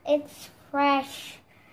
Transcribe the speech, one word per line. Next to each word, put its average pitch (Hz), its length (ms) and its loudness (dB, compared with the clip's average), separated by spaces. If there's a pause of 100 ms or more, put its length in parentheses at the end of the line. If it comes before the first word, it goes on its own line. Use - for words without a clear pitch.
it's - 460 -2 (200)
fresh. 277 680 0 (340)